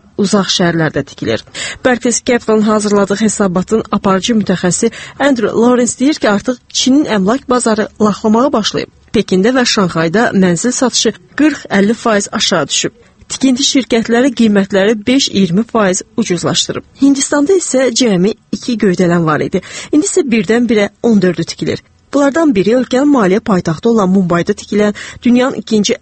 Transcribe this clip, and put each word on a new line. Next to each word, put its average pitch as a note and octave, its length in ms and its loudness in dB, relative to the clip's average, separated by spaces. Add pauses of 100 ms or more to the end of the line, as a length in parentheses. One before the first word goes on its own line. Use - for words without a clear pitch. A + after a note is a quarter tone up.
(240)
uzaq F#3+ 300 0
şəhərlərdə E3 500 0
tikilir. - 400 -6 (420)
Barclays A#3+ 400 0
Capital'ın A3 360 0
hazırladığı G#3 540 0
hesabatın G3+ 760 -2
aparıcı G3 420 0
mütəxəssisi F#3+ 580 0 (280)
Andrew B3+ 320 0
Lawrence A#3+ 480 2
deyir C#4+ 140 2
ki, C4 160 0
artıq G#3 400 -2
Çinin C#4 360 0
əmlak G#3 440 -2
bazarı A3+ 400 0 (120)
laxlamağa A3 520 2
başlayıb. - 340 -2 (260)
Pekində G3 380 2
və B3+ 140 0
Şanxayda F3 680 0
mənzil F#3 400 2
satışı A#3 420 -2 (220)
qırx C#4+ 320 0
əlli G3+ 260 0
faiz G#3 380 -2
aşağı G3+ 360 0
düşüb. - 240 -4 (380)
Tikinti C4+ 340 0
şirkətləri A#3+ 680 0
qiymətləri G3+ 640 2 (120)
beş C4 220 0
iyirmi G3 340 0
faiz G3+ 380 -2 (160)
ucuzlaşdırıb. F3 680 -4 (180)
Hindistanda C#4+ 520 2
isə C4 380 0
cəmi G#3 460 0 (140)
iki - 260 -6
göydələn F3 480 2
var D#3 180 0
idi. F3 180 -4 (300)
İndi D#4 160 2
isə - 160 0
birdən-birə G#3+ 680 0 (140)
on A3 180 4
dördü F3 220 0
tikilir. - 400 -6 (300)
Bunlardan C#4+ 420 2
biri F#3+ 200 2
ölkənin B3+ 320 0
maliyyə A3 320 2
paytaxtı F3+ 500 -2
olan G#3+ 200 2
Mumbayda F3+ 420 0
tikilən G#3 460 -2 (260)
dünyanın B3 300 2 (100)
ikinci G#3+ 380 0